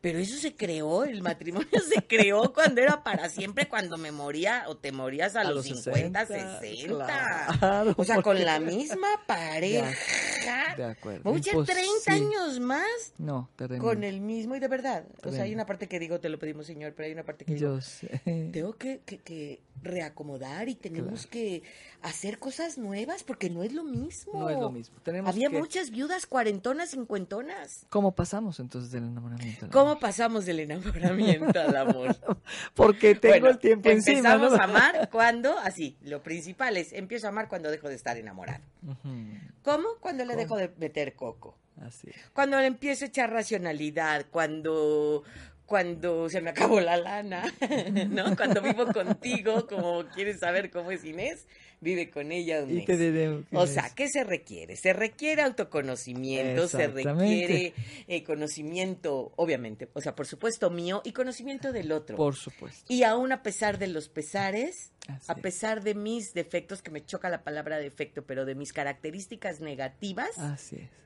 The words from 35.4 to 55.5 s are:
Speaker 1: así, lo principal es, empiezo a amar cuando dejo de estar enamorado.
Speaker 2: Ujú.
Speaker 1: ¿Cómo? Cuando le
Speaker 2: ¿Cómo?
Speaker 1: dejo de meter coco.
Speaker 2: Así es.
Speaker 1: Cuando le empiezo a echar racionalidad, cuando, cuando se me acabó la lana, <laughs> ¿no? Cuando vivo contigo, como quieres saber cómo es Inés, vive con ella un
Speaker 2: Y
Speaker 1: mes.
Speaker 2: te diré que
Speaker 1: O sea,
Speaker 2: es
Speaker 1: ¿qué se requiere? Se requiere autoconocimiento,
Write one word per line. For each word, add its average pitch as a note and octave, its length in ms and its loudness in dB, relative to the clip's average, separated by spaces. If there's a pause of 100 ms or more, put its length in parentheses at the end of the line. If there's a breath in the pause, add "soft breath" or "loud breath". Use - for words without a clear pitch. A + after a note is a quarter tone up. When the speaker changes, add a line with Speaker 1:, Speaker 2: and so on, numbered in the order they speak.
Speaker 1:
así, F3+ 440 -4
lo C#3+ 200 -8
principal F#3 560 -2
es, D#3+ 160 -4
empiezo G#3 320 -6
a G3+ 40 -2
amar G#3+ 180 -4
cuando D#3+ 220 -4
dejo D3+ 180 -4
de C#3 80 -6
estar A#2+ 200 -4
enamorado. G#2+ 480 -10 (180)
Speaker 2:
Ujú. C#3 260 -10 (540)
Speaker 1:
¿Cómo? D4+ 260 2 (120)
Cuando C#4 240 -4
le A#3+ 80 -6
Speaker 2:
¿Cómo? A#3 100 -2
Speaker 1:
dejo A3 140 -2
de F#3 220 -2
meter D3 360 -4
coco. A#2+ 420 -12 (240)
Speaker 2:
Así - 300 -18
es. - 60 -20 (160 loud breath)
Speaker 1:
Cuando C#4 260 2
le C4+ 80 6
empiezo C4+ 380 -2
a C4+ 40 -8
echar A#3+ 220 0
racionalidad, D#3 1000 -2
cuando, D3+ 920 2 (440 loud breath)
cuando E3+ 640 0
se F3+ 120 -2
me E3 100 -4
acabó G#3 300 6
la F3 160 4
lana, F#3+ 640 -4
<laughs> G3+ 480 0
¿no? G3+ 280 2
Cuando G#3 260 2
vivo A#3 300 2
contigo, A3 720 0
como F3 380 -2 (100)
quieres G3 260 -4
saber F3+ 300 0
cómo F3 200 -6
es F3+ 140 -6
Inés, F#3+ 420 -8 (340 soft breath)
vive E3+ 300 -2
con D3 220 -8
ella E3 320 -2
un C3+ 60 -6
Speaker 2:
Y E3 60 0
Speaker 1:
mes. F3 100 -4
Speaker 2:
te F3+ 100 4
diré D#3+ 520 2
que - 80 -2
Speaker 1:
O F3+ 100 6
sea, C#3 200 0
Speaker 2:
es - 80 -10
Speaker 1:
¿qué C#4 140 0
se C4+ 160 0
requiere? F2+ 520 -8
Se F#3+ 160 2
requiere D4 500 0
autoconocimiento, C3 1200 -2